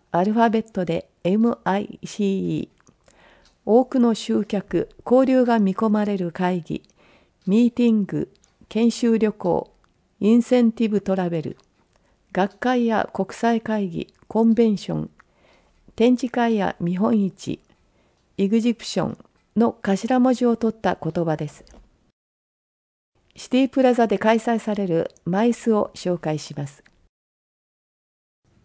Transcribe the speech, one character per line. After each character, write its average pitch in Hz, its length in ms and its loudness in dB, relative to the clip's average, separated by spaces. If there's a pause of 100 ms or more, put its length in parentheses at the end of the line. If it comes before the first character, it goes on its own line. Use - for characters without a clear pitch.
(100)
ア 175 140 0
ル 214 80 0
フ 226 80 2
ァ 226 100 4
ベ 220 80 0
ッ 220 140 -6
ト 185 120 -4
で 170 240 -4 (140)
エ 185 140 0
ム 226 260 0
ア 190 160 -2
イ - 240 -10
シ - 220 -6
ー - 20 2 (360)
イ - 120 -14
ー。 - 160 -20 (720)
多 233 200 4
く 254 160 -2
の 233 140 2
集 220 300 -2
客、 185 440 -4 (180)
交 262 180 4
流 254 200 4
が 233 160 2
見 190 160 0
込 220 120 0
ま 208 160 0
れ 208 140 -2
る 175 140 -6
会 180 300 -2
議、 - 200 -10 (640)
ミ 226 240 4
ー - 40 -6
テ 240 100 0
ィ 226 100 4
ン 208 100 0
グ、 151 280 -6 (380)
研 233 200 2
修 226 280 0
旅 214 140 2
行、 - 380 -4 (500)
イ 196 100 2
ン 240 120 6
セ 254 200 2
ン 226 100 2
テ 233 120 -2
ィ 220 40 0
ブ 202 140 -2
ト 190 120 -2
ラ 185 140 -2
ベ 165 140 -4
ル、 - 140 -10 (760)
学 190 260 -2
会 247 280 0
や 226 260 0
国 - 220 -6
際 233 260 0
会 214 300 -4
議、 - 220 -10 (160)
コ 220 140 0
ン 226 120 4
ベ 233 120 4
ン 214 120 0
シ - 140 -8
ョ 160 40 -2
ン、 151 140 -6 (840)
展 240 220 4
示 240 160 -6
会 233 240 0
や 190 240 -2
見 175 160 -2
本 220 220 2
市、 - 420 -4 (800)
イ 196 100 2
グ 226 120 2
ジ 226 140 0
プ - 80 -14
シ - 180 -6
ョ - 80 -2
ン - 100 -10 (380)
の 226 260 2
頭 226 360 0
文 254 140 4
字 247 140 0
を 233 100 2
取 226 180 -2
っ - 40 -20
た - 240 -4
言 160 220 -4
葉 160 120 0
で 151 120 -8
す。 - 160 -20 (1700)
シ - 140 -18
テ 254 140 2
ィ 254 40 0
プ 269 140 0
ラ 254 100 4
ザ 233 140 2
で 202 100 0
開 214 220 2
催 226 200 -2
さ 214 160 -6
れ 202 120 -4
る 165 240 -2 (160)
マ 190 180 0
イ 240 80 2
ス 226 220 -2
を - 200 0
紹 180 240 -4
介 156 200 -4
し - 160 -14
ま 143 120 -8
す。 - 160 -20 (1800)